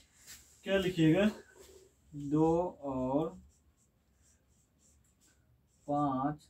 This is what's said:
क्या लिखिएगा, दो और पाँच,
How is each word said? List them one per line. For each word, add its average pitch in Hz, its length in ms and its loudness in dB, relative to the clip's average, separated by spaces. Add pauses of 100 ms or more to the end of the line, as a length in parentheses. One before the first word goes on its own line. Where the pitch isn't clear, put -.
(640)
क्या 196 140 0
लिखिएगा, 180 520 4 (840)
दो 156 680 0
और 135 560 -4 (2500)
पाँच, 143 600 -4